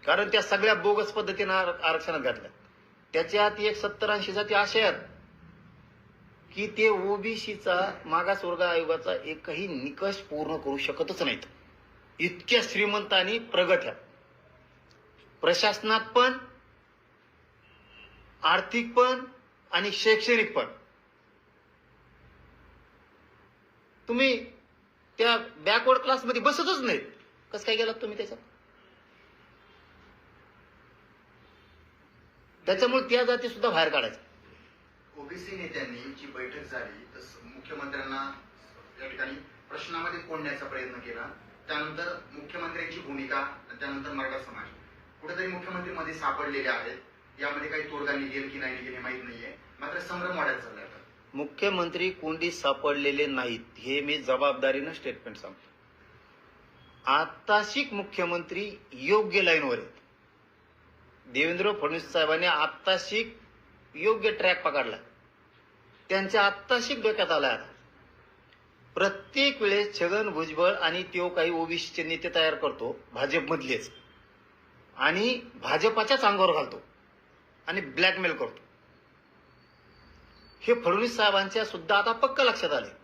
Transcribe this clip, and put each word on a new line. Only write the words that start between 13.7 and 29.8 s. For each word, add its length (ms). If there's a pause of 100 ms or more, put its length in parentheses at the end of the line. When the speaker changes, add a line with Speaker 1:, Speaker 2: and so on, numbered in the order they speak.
Speaker 1:
ह्या. 100 (1500)
प्रशासनात 600
पण, 360 (2000)
आर्थिक 500
पण 320 (460)
आणि 200
शैक्षणिक 640
पण. 100 (3500)
तुम्ही 380 (720)
त्या 200
बॅकवर्ड 640
क्लासमध्ये 420
बसतच 380
नाहीत. 220 (520)
कसं 120
काय 100
गेलात 180
तुम्ही 240
त्याच्यात? 220 (4000)